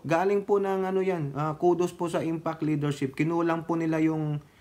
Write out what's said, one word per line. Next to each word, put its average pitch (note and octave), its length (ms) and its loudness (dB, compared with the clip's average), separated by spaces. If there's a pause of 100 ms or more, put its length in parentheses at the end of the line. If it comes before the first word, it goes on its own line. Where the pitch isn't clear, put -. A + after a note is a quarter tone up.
galing F#3+ 400 2
po G3+ 160 4
ng F#3+ 240 0
ano F#3+ 160 0
yan. E3+ 320 -2
Ah, D3+ 240 -2
kudos F3 380 2
po E3+ 160 -4
sa E3+ 100 -2
Impact D#3+ 400 -4
Leadership. D3 560 -2
Kinulang E3 480 0
po E3+ 80 -2
nila E3 240 0
yung, D#3 400 0 (240)